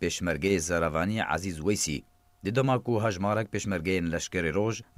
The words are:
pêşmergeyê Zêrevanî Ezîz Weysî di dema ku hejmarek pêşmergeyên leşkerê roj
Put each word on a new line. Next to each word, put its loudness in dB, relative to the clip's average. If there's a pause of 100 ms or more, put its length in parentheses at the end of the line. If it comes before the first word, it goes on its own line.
pêşmergeyê 0
Zêrevanî 0
Ezîz -4
Weysî 0 (420)
di 0
dema 2
ku 0
hejmarek 0
pêşmergeyên 0
leşkerê -2
roj 0 (160)